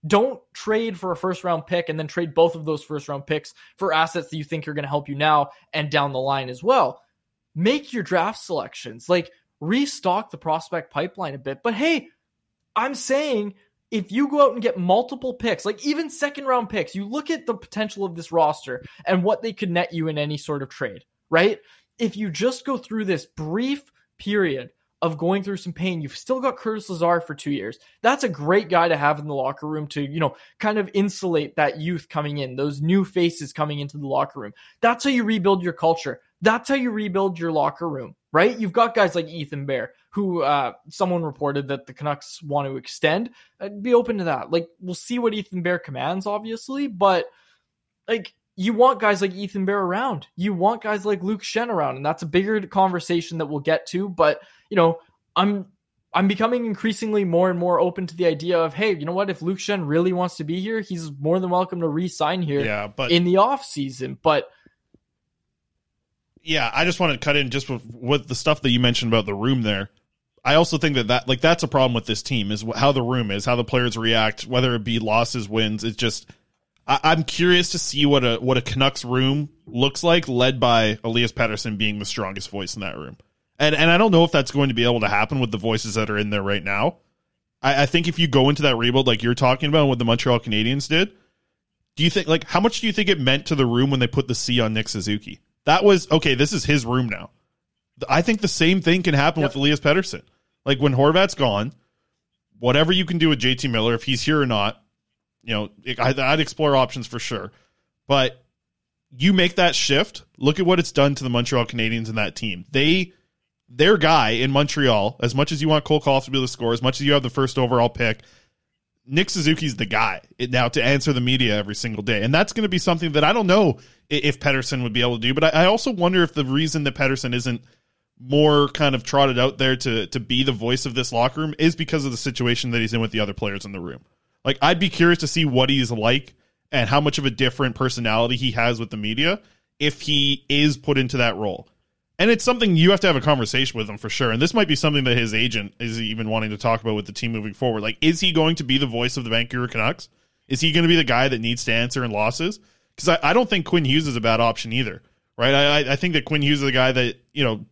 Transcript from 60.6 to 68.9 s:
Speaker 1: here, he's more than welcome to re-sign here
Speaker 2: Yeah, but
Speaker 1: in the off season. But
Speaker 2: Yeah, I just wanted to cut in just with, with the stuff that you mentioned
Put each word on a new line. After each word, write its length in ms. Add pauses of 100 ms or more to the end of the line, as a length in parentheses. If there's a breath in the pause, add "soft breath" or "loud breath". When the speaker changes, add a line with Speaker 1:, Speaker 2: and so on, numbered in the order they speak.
Speaker 1:
here, 200
he's 380
more 200
than 100
welcome 320
to 60
re-sign 560
here 200
Speaker 2:
Yeah, 240
but 240
Speaker 1:
in 120
the 140
off 280
season. 560
But 280 (1900 soft breath)
Speaker 2:
Yeah, 320
I 120
just 140
wanted 140
to 60
cut 160
in 140
just 200
with, 240
with 340
the 80
stuff 260
that 80
you 100
mentioned 340